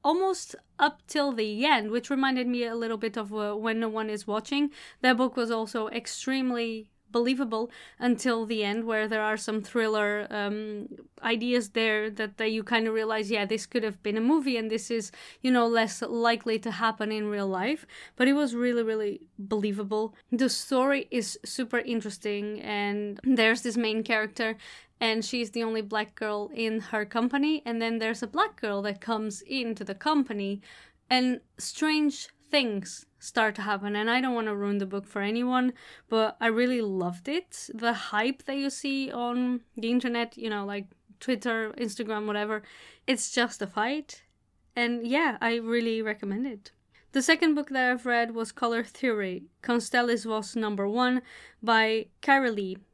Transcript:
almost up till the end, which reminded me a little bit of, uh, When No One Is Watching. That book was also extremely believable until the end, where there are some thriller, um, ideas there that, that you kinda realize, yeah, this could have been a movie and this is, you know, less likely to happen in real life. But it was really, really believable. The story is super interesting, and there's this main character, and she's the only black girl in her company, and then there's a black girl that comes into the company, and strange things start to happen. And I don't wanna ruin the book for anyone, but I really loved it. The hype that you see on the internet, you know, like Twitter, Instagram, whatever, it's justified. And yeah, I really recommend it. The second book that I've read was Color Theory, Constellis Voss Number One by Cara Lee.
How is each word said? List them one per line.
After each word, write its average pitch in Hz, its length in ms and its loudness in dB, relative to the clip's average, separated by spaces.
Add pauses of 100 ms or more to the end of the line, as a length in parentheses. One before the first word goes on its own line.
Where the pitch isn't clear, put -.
almost 370 500 2 (240)
up 294 300 2
till 285 240 0
the 220 340 0
end, 226 260 4
which 240 180 -2
reminded 262 360 2
me 240 200 0
a 226 100 -4
little 226 220 -2
bit 220 180 -4
of, 208 180 -6
uh, 208 220 -2
When 220 240 0
No 226 80 0
One 214 220 -2
Is 208 180 -6
Watching. 277 440 0 (280)
That 254 160 6
book 254 220 2
was 233 120 0
also 220 380 -2
extremely 240 1000 -4 (220)
believable 240 600 0 (260)
until 240 480 2
the 220 160 -2
end, 208 220 -2
where 220 240 0
there 214 140 0
are 214 160 0
some 214 240 -2
thriller, 214 680 0
um, 208 600 -6 (340)
ideas 233 460 0
there 220 400 0
that, 208 280 -6
that 220 140 0
you 220 100 -2
kinda 220 300 2
realize, 220 400 -2
yeah, 208 140 2
this 214 200 -2
could 233 180 0
have 208 200 -6
been 214 140 0
a 220 40 0
movie 262 360 4
and 220 120 -4
this 220 220 -4
is, 220 220 -4 (280)
you 254 80 2
know, 240 160 6
less 226 360 2
likely 233 580 0
to 220 120 -4
happen 214 420 0
in 214 160 -2
real 202 180 -2
life. 196 380 -2 (320)
But 254 100 6
it 277 60 8
was 277 200 2
really, 240 300 2
really 220 380 -2 (180)
believable. 208 760 -2 (160)
The 247 200 2
story 269 600 0
is 233 360 -4
super 240 340 -2
interesting, 208 800 -4
and 208 640 -4
there's 233 380 6
this 233 160 -2
main 220 260 0
character, 220 540 0 (420)
and 220 240 0
she's 233 280 -4
the 233 120 -2
only 220 180 0
black 214 340 -4
girl 208 380 -4
in 220 280 -2
her 208 240 -2
company, 277 600 2
and 233 160 -2
then 226 180 0
there's 226 240 -2
a 220 40 -6
black 415 320 0
girl 202 220 -2
that 202 180 -4
comes 220 440 -4
into 226 420 -4
the 196 100 -6
company, 208 640 0 (480)
and 254 300 2 (180)
strange 302 680 0 (240)
things 220 540 0 (120)
start 214 380 0
to 208 80 -8
happen. 202 320 -2
And 214 120 0
I 247 140 2
don't 254 140 0
wanna 220 200 -2
ruin 202 220 0
the 196 80 -2
book 196 220 -6
for 202 160 -4
anyone, 247 500 2 (360)
but 220 300 2
I 226 60 0
really 240 360 4
loved 185 460 -2
it. - 460 -6
The 233 180 0
hype 226 520 -2
that 277 120 -4
you 277 140 0
see 269 420 -4
on 240 500 -2 (140)
the 226 140 -2
internet, 240 480 0
you 226 140 -6
know, 202 120 -2
like 202 220 -6 (340)
Twitter, 226 600 -2
Instagram, 214 480 -4
whatever, 208 340 -2 (460)
it's - 240 0
justified. 240 840 -2 (640)
And 240 320 0
yeah, 269 340 2
I 233 140 2
really 226 480 0
recommend 214 420 -4
it. 226 260 -10 (420)
The 269 100 2
second 320 320 6
book 294 140 -2
that 254 200 2
I've 247 160 0
read 233 300 2
was 226 160 -4
Color 233 320 0
Theory, 214 600 -2 (180)
Constellis 240 600 2
Voss 220 320 -4
Number 208 320 0
One 247 360 2 (400)
by 220 420 4 (160)
Cara 269 300 4
Lee. 190 260 -4 (160)